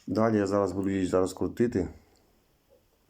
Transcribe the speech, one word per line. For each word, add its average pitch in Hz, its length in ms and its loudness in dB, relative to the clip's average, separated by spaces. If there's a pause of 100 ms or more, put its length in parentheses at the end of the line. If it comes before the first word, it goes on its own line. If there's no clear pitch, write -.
Далі 110 300 2
я 101 100 2
зараз 98 260 0
буду 98 180 -2
її 95 160 0
зараз 92 260 2
крутити. 92 560 -2 (1200)